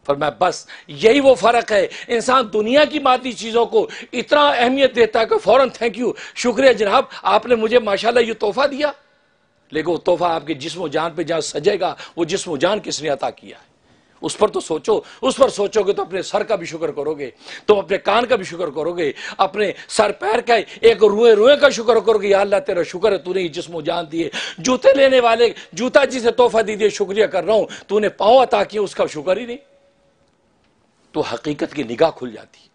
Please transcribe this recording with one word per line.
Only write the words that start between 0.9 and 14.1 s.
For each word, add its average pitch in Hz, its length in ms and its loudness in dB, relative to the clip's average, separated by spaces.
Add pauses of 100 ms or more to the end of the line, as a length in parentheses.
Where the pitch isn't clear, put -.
यही 208 300 4
वो 269 140 6
फ़र्क 233 380 0
है। 190 180 2 (200)
इंसान 240 380 0
दुनिया 220 360 2
की 294 160 -4
मादी 254 320 0
चीज़ों 220 340 -2
को 208 220 0 (260)
इतना 294 280 2
अहमियत 269 520 2
देता 226 260 2
है 226 60 0
कि 220 120 0
फ़ौरन 247 320 4
"thank 226 280 -6
you, 226 160 -4 (200)
शुक्रिया 247 380 2
जनाब, 214 360 0 (160)
आपने 220 320 2
मुझे 220 240 0
माशाल्लाह 220 440 0
ये 220 100 -4
तोहफ़ा 214 320 -2
दिया", 277 280 -4 (800)
लेकिन 156 200 -2
वो 156 60 -2
तोहफ़ा 175 300 0
आपके 160 260 -4
जिस्म 156 280 -10
और 165 60 -6
जान 156 260 -4
पे 165 100 -6
जहाँ 160 160 -4
सजेगा, 165 560 -2 (220)
वो 170 60 -2
जिस्म 175 280 -6
और 143 60 -6
जान 185 220 0
किसने 151 280 -8
अता 139 220 -4
किया 98 280 -20
है, - 60 -20 (580)